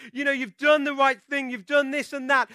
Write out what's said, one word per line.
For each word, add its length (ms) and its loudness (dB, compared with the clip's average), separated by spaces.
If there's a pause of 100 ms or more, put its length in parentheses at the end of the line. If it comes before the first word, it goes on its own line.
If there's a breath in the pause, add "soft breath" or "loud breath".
(120)
You 100 -8
know, 80 0
you've 260 -6
done 280 2
the 100 -4
right 260 2
thing. 300 -6
You've 160 -10
done 240 0
this 220 -6
and 180 -8
that, 240 2